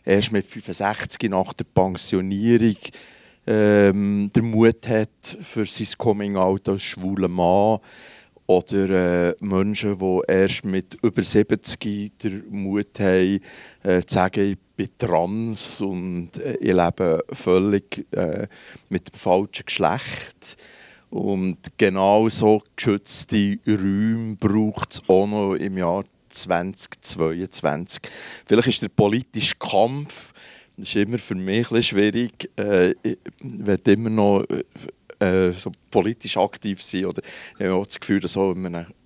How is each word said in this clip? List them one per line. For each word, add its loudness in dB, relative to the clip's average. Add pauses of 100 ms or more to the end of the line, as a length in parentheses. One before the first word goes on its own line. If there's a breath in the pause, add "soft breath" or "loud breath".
erst 2
mit -2
fünfundsechzig -6
nach -2
der -8
Pensionierung, 2 (720 loud breath)
ähm, 4
den 2
Mut 4
hat -4
für -4
sein -4 (100)
Coming-out 0
als -2
schwuler -4
Mann. 2 (720 loud breath)
Oder, 2
äh, -2
Menschen, -2
die 0
erst 2
mit -4
über 0
siebzig 0 (100)
den -8
Mut -4
haben, 4 (420 loud breath)
äh, 4
zu 0
sagen, 0
ich -8 (160)
bin -6
trans -2
und, -6
äh, -6
ich 0
lebe 2
völlig, 0
äh, -4 (400 loud breath)
mit -6
dem -18
falschen 0
Geschlecht. -4 (540 loud breath)
Und -4 (180)
genau 4
so 4 (120)
geschützte 0
Räume 0
braucht's 0
auch 4
noch -2
im -4
Jahr -2 (260)
zwanzig -4
zweiundzwanzig. -4 (380 loud breath)
Vielleicht 4
ist 0
der -6
politische 0
Kampf, -2 (460 loud breath)
das -12
ist -4
immer 0
für -6
mich -2
ein 0
bisschen 4
schwierig, 0
äh, 4 (100)
ich -4 (240)
will -2
immer 4
noch, 2 (720)
äh, 2
so -8 (180)
politisch 0
aktiv -2
sein. -4
Oder -6 (360 loud breath)
ich -6
habe 0
auch -2
das -6
Gefühl, 0
dass -4
auch 2
in -6
einem -8 (200)